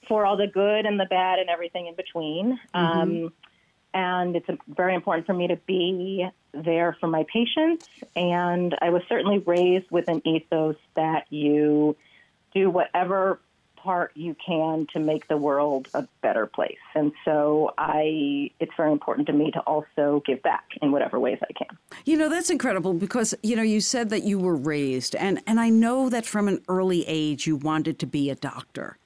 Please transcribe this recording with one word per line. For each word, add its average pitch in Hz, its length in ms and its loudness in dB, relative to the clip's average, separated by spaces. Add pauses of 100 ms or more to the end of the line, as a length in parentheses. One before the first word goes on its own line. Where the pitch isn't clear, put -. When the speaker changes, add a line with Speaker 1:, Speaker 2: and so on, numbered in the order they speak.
Speaker 1:
for 214 180 2
all 202 120 2
the 202 100 2
good 208 380 2
and 202 120 0
the 196 60 2
bad 185 340 2
and 185 120 -2
everything 170 360 -4
in 170 80 -14
between. 180 640 -4 (160)
Speaker 2:
Mm-hmm. 170 260 2
Speaker 1:
Um, 165 320 -2 (640)
and 180 420 -2
it's 170 120 -4 (200)
very 180 260 0
important 165 320 -2
for 196 80 0
me 175 140 0
to 175 80 0 (100)
be 185 600 -2 (280)
there 165 440 0
for 165 100 -2
my 160 220 0
patients. 311 580 0 (280)
And 175 640 0
I 170 80 2
was 175 180 2
certainly 202 320 0
raised 180 520 2
with 175 180 0
an 165 180 -2
ethos 156 500 0 (180)
that 160 360 0
you 151 640 2 (600)
do 190 160 4
whatever 185 680 0 (380)
part 180 380 -2
you 160 200 -8 (120)
can 160 460 0
to 170 80 -4
make 156 280 -2
the 156 80 0
world 143 560 0
a 135 140 -4 (160)
better 110 240 0
place. - 320 -4 (160)
And 151 180 0 (120)
so 151 520 2
I, 151 720 -2 (100)
it's 160 160 -6
very 156 160 2
important 147 340 -2
to 160 60 -2
me 151 180 2
to - 100 -4
also 147 640 0
give 131 180 -2
back - 220 0 (160)
in 143 120 2
whatever 139 260 0
ways 123 240 0
I - 100 -8
can. - 240 -10 (280)
Speaker 2:
You 311 120 4
know, 311 120 2
that's 339 200 -2
incredible 190 460 0
because, 208 480 -2
you 226 140 0
know, 220 60 2
you 214 180 4
said 233 300 -2
that 214 120 -2
you 202 160 0
were 180 160 2
raised, 139 640 -2
and, 185 320 0
and 220 100 4
I 226 100 4
know 233 420 4
that 226 140 -2
from 208 240 -2
an 190 200 0
early 185 400 2
age 151 380 -2
you 156 100 2
wanted 156 420 -2
to 156 80 -4
be 139 240 -2
a 131 60 -4
doctor. - 680 -12